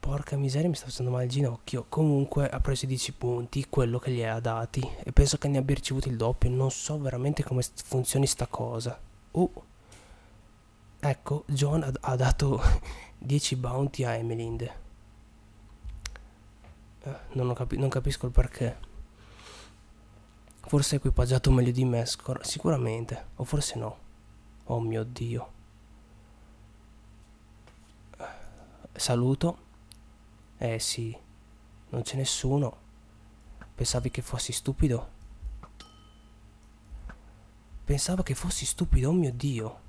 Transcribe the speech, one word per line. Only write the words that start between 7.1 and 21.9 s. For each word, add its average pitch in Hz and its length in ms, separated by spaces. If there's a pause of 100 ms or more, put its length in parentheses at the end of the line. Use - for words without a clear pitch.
come 127 180
st-, - 240
funzioni 135 420
sta - 200
cosa. 117 520 (340)
Uh. 175 180 (1500)
Ecco, 143 460
John 143 360
ha, 135 180
ha 131 160
dato 131 420 (320)
<laughs> - 280
dieci 139 380
bounty 127 480
a 117 100
Emelind. 113 580 (2250)
Eh, 139 140 (160)
non 123 180
ho - 20
capi-, 123 240
non 135 140
capisco 127 340
il 127 80
perché. - 460 (1800)
Forse - 340
è 139 40
equipaggiato 131 520
meglio 123 200
di 127 140
me, 117 220